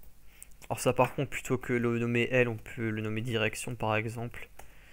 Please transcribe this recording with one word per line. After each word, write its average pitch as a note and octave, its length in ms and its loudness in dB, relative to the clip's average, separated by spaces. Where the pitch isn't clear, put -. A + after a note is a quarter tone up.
Alors A#2 100 -4
ça, B2+ 120 4
par B2+ 220 4
contre, C#3 160 -2
plutôt - 280 -2
que - 140 -2
le A#2+ 260 2
nommer A#2+ 320 2
L, B2+ 160 6
on A2+ 100 -2
peut A2+ 340 -4
le G#2+ 120 -2
nommer G#2+ 200 -2
direction, A2+ 520 0
par A2 220 2
exemple. A#2 520 -4